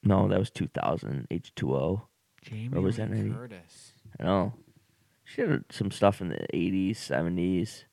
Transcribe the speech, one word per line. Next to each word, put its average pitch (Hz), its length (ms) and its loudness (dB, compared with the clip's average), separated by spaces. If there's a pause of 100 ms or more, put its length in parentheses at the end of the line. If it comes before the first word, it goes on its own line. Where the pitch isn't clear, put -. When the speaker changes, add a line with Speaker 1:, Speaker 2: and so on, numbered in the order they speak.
Speaker 1:
No, 98 240 6
that 98 140 4
was 107 100 -2
two - 180 -2
thousand, - 600 -4
H - 240 -6
two 67 220 0
O. 85 320 0 (340)
Speaker 2:
Jamie 113 340 -6
Speaker 1:
Or 135 40 2
was 117 180 2
Speaker 2:
Lee 110 60 -2
Speaker 1:
that 107 100 -4
ninety? 104 160 0
Speaker 2:
Curtis. 113 600 -12 (260)
Speaker 1:
I - 60 -6
know. 185 280 2 (720)
She - 180 -4
had 185 280 0
some 101 220 -2
stuff - 280 4
in 90 100 -4
the 50 220 -4
eighties, 95 460 0
seventies. 87 960 0